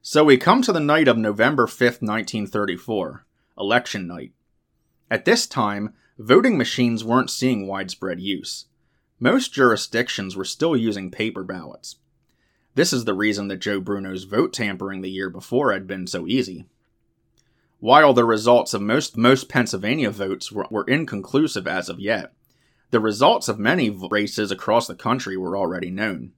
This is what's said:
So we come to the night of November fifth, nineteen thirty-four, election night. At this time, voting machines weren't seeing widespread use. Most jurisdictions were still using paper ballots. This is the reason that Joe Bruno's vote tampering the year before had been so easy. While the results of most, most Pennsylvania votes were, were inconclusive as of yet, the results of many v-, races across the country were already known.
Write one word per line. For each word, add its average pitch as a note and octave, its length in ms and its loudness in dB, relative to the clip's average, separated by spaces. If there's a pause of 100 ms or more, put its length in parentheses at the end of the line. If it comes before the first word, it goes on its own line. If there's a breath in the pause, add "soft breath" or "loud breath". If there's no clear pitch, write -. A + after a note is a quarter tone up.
So - 220 2
we C#3+ 140 10
come G#3 240 4
to B3 100 0
the F3 80 0
night D3 300 4
of A2+ 80 4
November A2+ 500 2
fifth, A#2+ 340 0
nineteen G#2+ 460 -4
thirty-four, F#2+ 760 -6 (340)
election G2+ 480 -2
night. E2+ 240 -14 (800)
At A2+ 140 -2
this A3+ 200 4
time, G#2 480 -4 (240 soft breath)
voting E3+ 400 4
machines A#2 460 0
weren't A#2+ 260 0
seeing A#2 380 -2
widespread F#2 540 -8
use. - 440 -8 (540)
Most A3+ 340 0
jurisdictions A2+ 840 0
were F#2+ 100 -8
still D#3+ 300 -2
using G2+ 360 -2
paper G#2 320 -6
ballots. F2+ 540 -14 (760)
This - 180 2
is A#2+ 120 -2
the A2 80 0
reason G2+ 340 -2
that F#2+ 100 -8
Joe G2 240 -4
Bruno's F#2+ 420 -6
vote G#2 300 -2
tampering G2 480 -6
the F#2+ 80 -8
year F#2+ 200 -6
before A#2 440 -2
had F#2+ 140 -6
been F#2 200 -8
so E2+ 200 -8
easy. G2 400 -4 (1120)
While C#3 340 8
the A#2 120 6
results A2+ 480 4
of G#2 80 -4
most, A#2 360 -2
most B2+ 320 4
Pennsylvania A2+ 600 -2
votes G2 420 -6
were, G#2 180 -6
were G#2 160 -4
inconclusive C3 840 -2
as F2 220 -4
of F2+ 100 -12
yet, G2+ 340 -4 (560)
the A#2+ 100 2
results A2 480 2
of A2 120 -6
many B2+ 300 2
v-, F#2 200 -8
races G#2 420 -2
across A2 360 0
the F2 80 -12
country A2+ 420 -4
were F2+ 180 -4
already F2+ 360 -4
known. F#2 460 -6